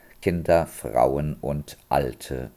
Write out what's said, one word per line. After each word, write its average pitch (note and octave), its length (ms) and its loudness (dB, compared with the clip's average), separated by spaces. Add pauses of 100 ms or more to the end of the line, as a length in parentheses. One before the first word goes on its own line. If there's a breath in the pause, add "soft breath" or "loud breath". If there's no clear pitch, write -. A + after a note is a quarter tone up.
(200 soft breath)
Kinder, E2+ 460 4
Frauen C2+ 760 0
und D2 360 -6 (120)
Alte B1+ 680 -4